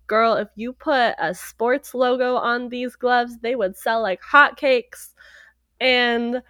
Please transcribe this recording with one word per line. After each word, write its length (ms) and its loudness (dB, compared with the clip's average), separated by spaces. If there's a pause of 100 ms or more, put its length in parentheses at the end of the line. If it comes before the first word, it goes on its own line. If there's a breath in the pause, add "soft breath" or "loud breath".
"Girl, 260 2
if 220 -4
you 180 -8
put 440 0
a 160 -2
sports 600 -4
logo 420 0
on 320 -2
these 280 -8
gloves, 420 0
they 160 -4
would 220 -4
sell 260 -2
like 180 -4
hotcakes." 920 2 (680 soft breath)
And 680 0